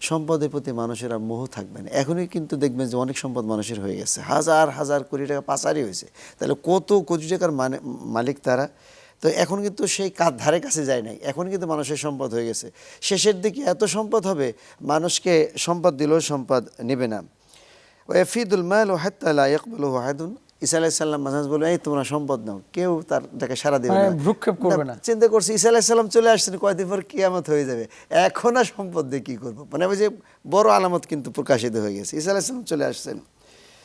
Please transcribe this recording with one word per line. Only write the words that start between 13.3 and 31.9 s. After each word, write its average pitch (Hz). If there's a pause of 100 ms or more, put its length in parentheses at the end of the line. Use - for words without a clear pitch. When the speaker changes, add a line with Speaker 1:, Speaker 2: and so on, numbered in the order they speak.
Speaker 1:
দিকে 214
এত 208
সম্পদ 208
হবে, 139 (280)
মানুষকে 160
সম্পদ 170
দিলেও 147
সম্পদ 135 (180)
নেবে 123
না। 107 (840)
ওয়াফিদুল 185
মাল 196
হাত্তা 170
লা 143
ইয়াকবালুহু 143
আহাদুন, 143 (280)
ঈসা 151
আলাইহিস 160
সালাম 151
মাঝে 139
মাঝে 143
বলবে, 151
"এই 175
তোমরা 147
সম্পদ 135
নাও।" 101 (120)
কেউ 175
তার 135 (140)
ডাকে 131
সাড়া 143
দেবে 127
Speaker 2:
মানে 196
Speaker 1:
না। 185
Speaker 2:
ভ্রূক্ষেপ 180
করবে 185
Speaker 1:
না, 151
Speaker 2:
না। 123
Speaker 1:
চিন্তা 226
করছে, 208
ঈসা 214
আলাইহিস 233
সালাম 226
চলে 226
আসছেন, 190
কয়দিন 190
পর 196
কিয়ামত 185
হয়ে 147
যাবে। 117 (220)
এখন 190
আর 247
সম্পদ 175
দিয়ে 131
কি 123
করবো? 123
মানে 151
ওই 196
যে 208 (420)
বড় 214
আলামত 185
কিন্তু 143
প্রকাশিত 120
হয়ে 104